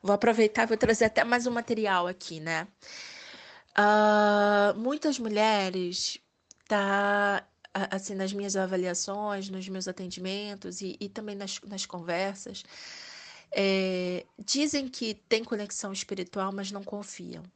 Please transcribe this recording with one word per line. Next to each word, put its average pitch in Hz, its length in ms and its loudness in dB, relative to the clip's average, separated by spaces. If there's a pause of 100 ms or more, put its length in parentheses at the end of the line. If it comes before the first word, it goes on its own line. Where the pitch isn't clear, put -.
vou 196 120 2
aproveitar 214 500 4
e 233 40 2
vou 220 100 2
trazer 220 280 4
até 220 180 2
mais 240 240 2
um 240 40 0
material 214 560 0
aqui, 170 340 -10
né? 165 260 -2 (1040)
Ah, 208 1000 6
muitas 277 420 0
mulheres, 202 1000 0 (500)
tá, 202 800 2 (260)
a-, 190 220 -2
assim, 196 200 -6
nas 190 180 -2
minhas 202 240 -4
avaliações, 190 920 -2
nos 190 200 -8
meus 190 180 -6
atendimentos 190 960 -8
e, 190 180 -8
e 202 80 -8
também 208 300 -10
nas, 196 240 -8
nas 196 240 -8
conversas, 180 800 -6 (840)
é, 185 760 0 (120)
dizem 277 520 0
que 226 240 -4 (160)
tem 220 140 4
conexão 208 500 -6
espiritual, 190 580 -4
mas 196 200 -8
não 202 120 -10
confiam. 180 600 -12 (120)